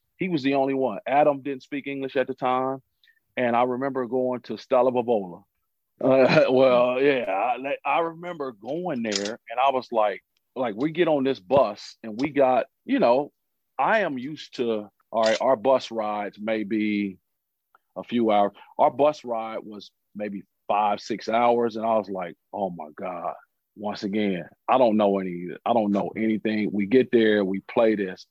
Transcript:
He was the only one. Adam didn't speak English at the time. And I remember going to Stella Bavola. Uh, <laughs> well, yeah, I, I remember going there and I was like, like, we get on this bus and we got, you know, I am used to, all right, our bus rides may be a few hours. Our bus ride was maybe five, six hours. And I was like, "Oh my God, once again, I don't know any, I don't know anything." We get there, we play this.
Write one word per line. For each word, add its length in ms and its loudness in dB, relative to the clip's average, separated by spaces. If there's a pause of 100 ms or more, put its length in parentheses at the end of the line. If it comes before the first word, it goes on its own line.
(180)
He 100 -4
was 140 -2
the 120 2
only 200 2
one. 320 -2
Adam 340 4
didn't 220 -8
speak 240 -10
English 300 -6
at 100 2
the 80 -6
time. 480 -2 (560)
And 180 2
I 60 4
remember 440 -2
going 360 -2
to 160 -10
Stella 340 2
Bavola. 520 -2 (580)
Uh, 440 6
<laughs> 40 0
well, 520 4
yeah, 280 2
I, 540 -2
I 160 0
remember 520 -6
going 500 -6
there 380 -4 (100)
and 80 -8
I 120 2
was 200 -4
like, 320 0 (320)
like, 220 -4
we 140 -2
get 180 0
on 160 2
this 160 -2
bus 640 0
and 180 -10
we 80 -2
got, 380 2 (180)
you 140 -2
know, 340 2 (460)
I 220 2
am 180 -4
used 380 -12
to, 340 -2 (200)
all 120 0
right, 180 2
our 160 2
bus 340 2
rides 480 -6
may 260 -2
be 540 -2 (800)
a 60 -10
few 280 0
hours. 220 4 (260)
Our 120 4
bus 340 0
ride 380 -8
was 280 -16 (240)
maybe 280 -10 (260)
five, 320 0
six 280 -8
hours. 480 2
And 100 -4
I 100 2
was 120 -2
like, 260 -8 (180)
"Oh 180 -4
my 260 -12
God, 380 -8 (420)
once 260 -8
again, 460 -2 (200)
I 100 4
don't 180 4
know 220 4
any, 300 -6 (160)
I 80 0
don't 200 2
know 240 -2
anything." 560 -2
We 140 -2
get 260 4
there, 320 4
we 160 -4
play 340 2
this. 360 -8